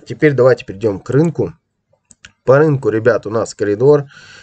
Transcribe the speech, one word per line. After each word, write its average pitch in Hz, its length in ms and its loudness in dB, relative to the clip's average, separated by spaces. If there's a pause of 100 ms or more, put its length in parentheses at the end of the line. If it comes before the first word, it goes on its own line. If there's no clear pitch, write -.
Теперь 143 280 -2
давайте 120 300 2
перейдем 98 360 -6
к - 100 -12
рынку. 143 440 -2 (920)
По 135 140 4
рынку, 143 320 0
ребят, 110 360 0
у 101 40 -8
нас 107 260 -4
коридор, 127 480 2 (380)